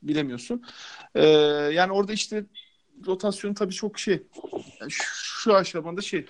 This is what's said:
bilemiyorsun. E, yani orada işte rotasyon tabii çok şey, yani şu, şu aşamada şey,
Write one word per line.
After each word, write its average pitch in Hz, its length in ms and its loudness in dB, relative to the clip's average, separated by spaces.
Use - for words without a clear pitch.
bilemiyorsun. 147 600 -4
E, 147 100 8
yani 185 180 2
orada 202 220 0
işte 214 320 -6
rotasyon 202 460 -2
tabii 202 200 -2
çok 208 260 -8
şey, - 240 0
yani 127 100 -10
şu, - 120 -4
şu - 420 0
aşamada 175 460 -2
şey, 170 280 -6